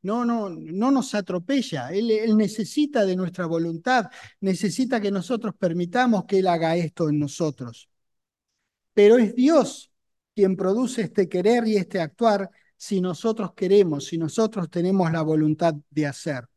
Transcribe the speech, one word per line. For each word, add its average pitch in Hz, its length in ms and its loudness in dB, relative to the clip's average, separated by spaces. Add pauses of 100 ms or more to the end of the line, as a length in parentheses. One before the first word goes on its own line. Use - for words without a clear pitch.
no, 233 240 -4
no, 226 240 -2
no 170 420 -2
nos 262 220 0
atropella. 180 760 -4
Él, 220 180 -2
Él 214 260 2
necesita 220 680 0
de 185 100 0
nuestra 180 300 -4
voluntad, 165 640 -2 (320)
necesita 208 580 -2
que 202 120 -2
nosotros 202 460 -4
permitamos 180 680 0
que 196 140 0
Él 185 80 2
haga 165 280 0
esto 165 340 -2
en 151 100 0
nosotros. 139 720 -6 (1040)
Pero 214 220 8
es 220 180 2
Dios 269 560 2 (440)
quien 190 200 2
produce 208 480 -2
este 180 260 -2
querer 220 380 2
y 214 100 2
este 185 220 -2
actuar 196 500 0 (260)
si - 240 -4
nosotros 202 540 -4
queremos, 180 520 2
si 170 120 -8
nosotros 180 520 -2
tenemos 180 420 0
la 160 100 -2
voluntad 156 540 0 (160)
de 147 160 -2
hacer. 135 500 -8